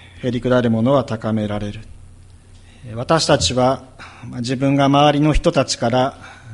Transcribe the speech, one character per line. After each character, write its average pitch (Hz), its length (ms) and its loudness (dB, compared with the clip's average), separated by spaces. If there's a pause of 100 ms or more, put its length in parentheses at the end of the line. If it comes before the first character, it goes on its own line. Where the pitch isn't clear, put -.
(220)
へ 127 80 -4
り 120 120 -4
く 123 80 0
だ 123 100 4
る 120 100 2
者 113 220 2
は 131 120 2
高 113 280 -6
め 107 160 -2
ら 104 100 -4
れ 104 140 -8
る。 107 80 -14 (1120)
私 151 300 -2
た 160 140 2
ち - 160 -4
は、 127 280 0 (460)
ま 127 100 -14
あ、 - 20 -6
自 120 160 -4
分 139 200 2
が 139 80 4
周 143 280 4
り 147 80 0
の 151 120 4
人 - 200 2
た 135 120 2
ち - 120 -8
か 120 120 -2
ら 127 300 0 (360)